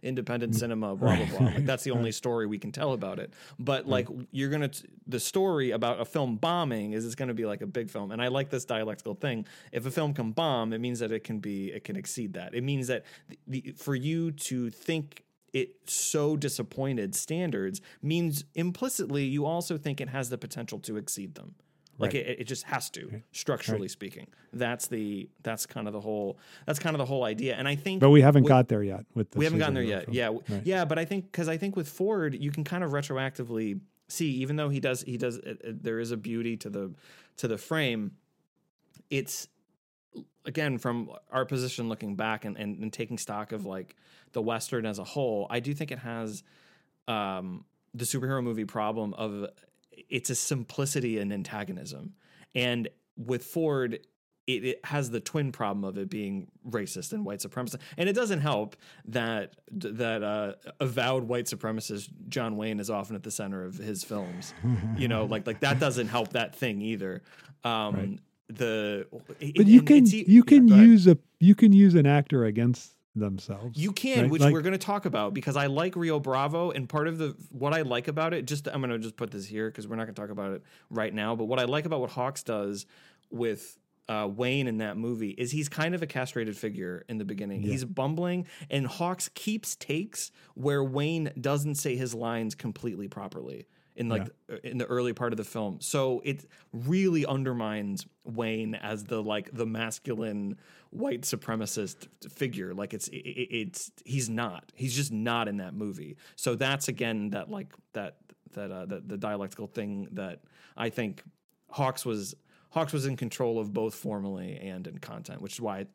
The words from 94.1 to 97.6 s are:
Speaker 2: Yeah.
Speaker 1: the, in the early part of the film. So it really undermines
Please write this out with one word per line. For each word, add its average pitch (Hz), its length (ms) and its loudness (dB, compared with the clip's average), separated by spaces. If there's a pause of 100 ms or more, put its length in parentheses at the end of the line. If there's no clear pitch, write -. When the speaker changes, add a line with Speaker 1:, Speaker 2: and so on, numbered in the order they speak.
Speaker 2:
Yeah. - 320 -14
Speaker 1:
the, - 160 -12
in 127 80 -6
the 120 80 -4
early 123 260 0
part 120 200 -4
of 107 40 -6
the 107 60 -4
film. 104 360 -8
So 131 460 -2
it 139 220 -8 (260)
really 160 540 0
undermines 110 800 -4 (160)